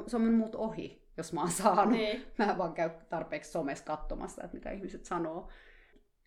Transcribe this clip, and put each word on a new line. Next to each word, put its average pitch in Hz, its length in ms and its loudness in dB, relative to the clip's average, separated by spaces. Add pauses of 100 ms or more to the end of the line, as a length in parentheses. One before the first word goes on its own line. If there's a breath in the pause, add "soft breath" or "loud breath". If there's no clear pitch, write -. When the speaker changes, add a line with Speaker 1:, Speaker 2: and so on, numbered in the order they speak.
Speaker 1:
se 240 80 -4
on 226 60 2
mennyt 226 180 6
mut 220 160 0
ohi, - 520 -6 (100)
jos 160 160 -8
mä 156 80 -2
oon 170 100 0
saanut. 202 420 6
Speaker 2:
Niin. 220 320 2 (120)
Speaker 1:
Mä 202 200 4
vaan 170 160 -2
käyn 165 180 0 (180)
tarpeeksi 160 420 -6
somessa 139 340 -4
katsomassa, - 580 -6
että - 140 -12
mitä - 140 -8
ihmiset 190 340 -10
sanoo. 170 420 -4 (800 loud breath)